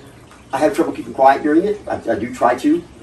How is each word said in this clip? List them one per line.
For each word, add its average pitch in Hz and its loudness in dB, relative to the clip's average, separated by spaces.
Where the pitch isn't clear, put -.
I 135 -4
have 151 2
trouble 143 0
keeping - -12
quiet 135 4
during 156 2
it. 208 -4
I, - -4
I - -4
do 123 -6
try 127 0
to. 165 0